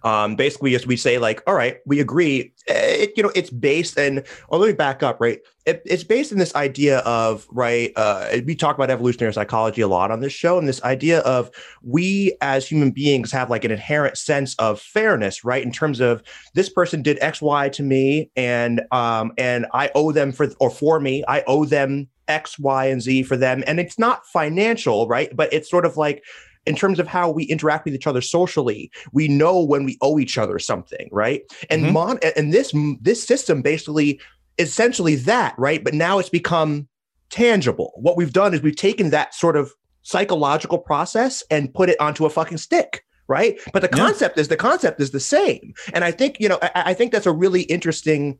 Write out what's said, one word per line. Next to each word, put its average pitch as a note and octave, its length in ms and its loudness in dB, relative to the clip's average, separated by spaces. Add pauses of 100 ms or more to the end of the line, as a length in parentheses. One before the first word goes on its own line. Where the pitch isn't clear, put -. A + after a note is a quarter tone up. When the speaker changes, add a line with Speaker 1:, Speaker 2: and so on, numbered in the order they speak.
Speaker 1:
Um, G#2+ 320 0
basically, C3+ 380 0
as A#2+ 120 -2
we B2 100 0
say, B2 220 0
like, A2 280 0
"All F#3+ 80 2
right, B2+ 300 0
we C#3+ 160 0
agree." C#3 540 0 (120)
Eh, - 360 2
it, G#3 140 -2
you G#3+ 60 2
know, G#3 120 2
it's F#3 160 -2
based, C#3+ 480 -2
and, C#3 260 0 (240)
oh, D#3 100 0
let G#3+ 100 4
me G3+ 40 2
back C#3 300 -2
up, B2+ 180 -2
right? A#2 200 0 (260)
It, E3+ 180 -2
it's F3 200 -2
based C4+ 280 0
in G3+ 60 -2
this F3 160 0
idea C#3 460 2
of, A2+ 500 0
right, A#2+ 460 -2
uh, G#2+ 500 0
we D#3+ 80 -4
talk D3 220 0
about C3 140 0
evolutionary A#2+ 440 0
psychology A2 480 -2
a G2+ 60 2
lot F#2 220 2
on A2+ 100 -4
this C#3 120 -6
show, F3 260 0
and D#3 100 0
this B2+ 140 -4
idea C3+ 380 2
of B2 300 0 (320)
we F#3 580 0
as C3+ 280 0
human C#3+ 240 2
beings C3+ 400 0
have, B2+ 180 -4
like, A2 140 -2
an A2 60 -2
inherent C#3 460 -2
sense C#3+ 400 -2
of G#2+ 240 -2
fairness, D#3+ 640 -2
right? B2+ 180 0
In B2 100 -6
terms C#3+ 280 -2
of, A#2+ 220 2 (320)
"This F#3+ 160 2
person E3+ 320 0
did D3 180 2
X, D#3 220 -2
Y C#3+ 280 0
to D3 120 -8
me, C3+ 540 0
and, A#2+ 440 0 (120)
um, A2+ 440 0
and B2 380 -2
I C#3 200 0
owe D3+ 180 2
them C#3 200 0
for, C#3+ 160 0 (120)
or C3 100 4
for D#3 300 0
me, C#3 280 -2
I C#3 180 0
owe D3 200 2
them C#3 420 -2 (200)
X, D#3 300 -4
Y, C3+ 280 0
and C3 160 -2
Z C3 220 0
for C3 120 -2
them." C3 300 0
And D#3+ 140 0
it's E3+ 180 -8
not A#3 280 0
financial, D#3+ 840 0
right? B2+ 260 -2
But D3 180 0
it's D#3 160 -2
sort F3 180 2
of D#3 100 -2
like, D3+ 260 -2 (440)
in D#3 100 -2
terms F#3+ 240 0
of E3 80 -2
how F3 220 0
we D#3 140 -2
interact D#3 420 0
with C#3+ 80 -4
each C3 120 -6
other B2+ 140 0
socially, C#3 680 -2 (220)
we D#3 140 2
know D#3 380 4
when C#3 200 2
we C3 180 -4
owe D3+ 160 4
each C3 200 -2
other F#2+ 220 -2
something, - 500 -8
right? A2+ 300 0 (300)
And D#3 140 2
Speaker 2:
Mm-hmm. C#3+ 80 2
Speaker 1:
mon-, F#3 260 0 (180)
and D3+ 160 0
this, - 200 2 (280)
this A3 240 0
system F3 380 0
basically, D3+ 580 0 (380)
essentially F3 580 2
that, E3+ 420 0
right? C#3+ 240 0
But - 120 -2
now E3+ 260 2
it's F3+ 80 -4
become D#3 580 0 (440)
tangible. G3 640 2
What E3+ 220 2
we've D#3 140 0
done F#3+ 220 4
is C#3+ 80 0
we've D3+ 140 2
taken G3 340 0
that D3+ 240 0
sort E3 220 2
of C3+ 160 -2 (300)
psychological E3+ 760 0
process F3+ 720 -2
and D3 240 0
put F#3 140 2
it D#3+ 120 2
onto D3+ 260 0
a D3+ 40 2
fucking D#3+ 280 -4
stick, - 460 -2 (220)
right? D#3+ 320 0 (140)
But - 100 2
the F#3 100 0
Speaker 2:
Yeah. D3+ 120 4
Speaker 1:
concept F#4 340 0
is, D3 100 0
the D#3+ 80 0
concept B3+ 440 0
is C3+ 100 0
the C#3 100 -6
same. - 520 0 (220)
And F3 100 0
I E3+ 80 2
think, C4+ 260 0
you G#3+ 100 0
know, F#3 140 2
I, E3+ 80 0 (200)
I F3+ 40 0
think A#3 160 0
that's G#3 160 0
a F3 60 4
really F3+ 300 2
interesting D#3 760 -2